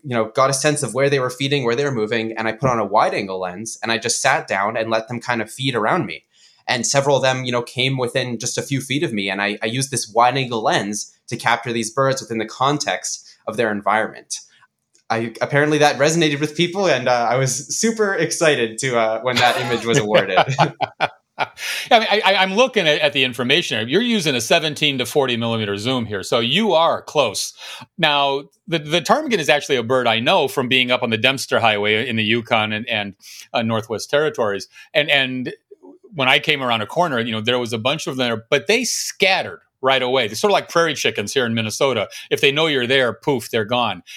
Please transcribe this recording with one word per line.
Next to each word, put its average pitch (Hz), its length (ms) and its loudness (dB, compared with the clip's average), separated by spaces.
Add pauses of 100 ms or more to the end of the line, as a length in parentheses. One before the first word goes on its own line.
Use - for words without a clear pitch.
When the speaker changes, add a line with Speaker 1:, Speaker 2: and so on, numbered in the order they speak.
Speaker 1:
you 127 100 -4
know, 113 120 2
got 135 240 2
a 139 40 0
sense 147 300 0
of 107 100 -6
where 139 160 2
they 143 80 4
were 127 120 -2
feeding, 139 340 -2
where 117 100 2
they 139 100 0
were 139 60 0
moving, 113 460 -2
and 110 100 -2
I 110 60 0
put 131 180 0
on 117 80 2
a 107 60 0
wide 113 300 2
angle 95 260 -4
lens 92 420 -8
and 113 80 -2
I 113 80 0
just 113 240 -4
sat 139 240 2
down 104 300 -2
and 113 140 -4
let 113 180 -2
them 120 120 -6
kind 117 220 -4
of 104 80 -10
feed 131 240 -4
around 120 320 0
me. 82 180 -12 (420)
And 120 200 0
several 139 300 2
of 120 60 0
them, 131 220 0
you 123 60 -4
know, 120 120 -2
came 131 360 -2
within 123 400 -2
just 117 180 -6
a 120 60 -2
few 131 180 -2
feet 139 220 -2
of 147 100 -2
me. 101 160 -2
And 98 140 -2
I, 104 200 -2
I 113 40 -2
used 131 240 -4
this 117 180 -6
wide 117 280 2
angle 120 260 -2
lens 113 500 -2 (140)
to 117 100 -8
capture 117 360 -2
these 113 180 2
birds 135 300 0
within 113 180 -6
the 110 80 -4
context 131 800 -2 (220)
of 107 80 -6
their 113 160 0
environment. 101 680 -2 (680)
I, 113 320 -4
apparently 147 380 2
that 143 200 4
resonated 156 400 2
with 151 180 -4
people, 175 300 0
and, 127 220 2
uh, 120 200 4
I 120 80 2
was 135 400 -2
super 214 380 0
excited 143 640 0
to, 131 180 0
uh, 113 260 2
when 123 140 0
that 120 240 4
image 120 240 -2
was 113 140 2
awarded. 104 400 2
<laughs> - 100 4 (1400)
Speaker 2:
Yeah, 247 60 8
I - 40 4
mean, 220 100 -2
I, 208 120 4
I, 190 200 4
I'm 190 100 2
looking 220 340 2
at, 156 140 4
at 147 140 2
the 135 100 2
information. 123 640 0
You're 175 140 2
using 202 320 0
a 123 80 -2
seventeen 151 560 0
to 123 80 -2
forty 131 320 0
millimeter 110 400 -2
zoom 123 260 -2
here, 98 180 -6
so 123 160 0
you 165 360 2
are 156 260 2
close. 120 540 -2 (420)
Now, 143 540 0 (180)
the, 165 100 -2
the 151 220 -2
ptarmigan 240 400 0
is 143 80 0
actually 147 280 2
a 120 60 0
bird 123 240 2
I 113 140 2
know 147 280 2
from 131 200 -2
being 127 220 0
up 123 120 2
on 123 60 0
the 113 80 0
Dempster 131 420 0
Highway 107 480 2
in 120 100 -4
the 110 60 0
Yukon 110 520 0
and, 107 160 -6
and, 104 240 -4 (400)
uh, 123 80 0
Northwest 110 480 -4
Territories. 143 580 0 (240)
And, 151 180 0
and 127 440 -2 (580)
when 135 160 0
I 147 120 6
came 147 220 0
around 117 200 0
a 104 40 -4
corner, 160 340 0
you 113 120 -2
know, 110 80 -2
there 123 180 2
was 120 140 -4
a 117 60 -2
bunch 135 280 -2
of 139 120 -4
them 127 100 0
there, 113 220 -4
but 143 160 2
they 233 180 2
scattered - 800 -2 (180)
right 131 220 2
away. 127 240 0
They're 104 100 -8
sort 208 140 0
of 196 40 4
like 156 140 0
prairie 170 260 2
chickens 110 380 -2
here 123 140 0
in 113 80 -2
Minnesota. 113 560 0 (200)
If 135 120 0
they 139 100 4
know 156 140 0
you're 135 200 0
there, 123 280 2
poof, 127 360 -2
they're 113 140 0
gone. 110 380 -2 (140)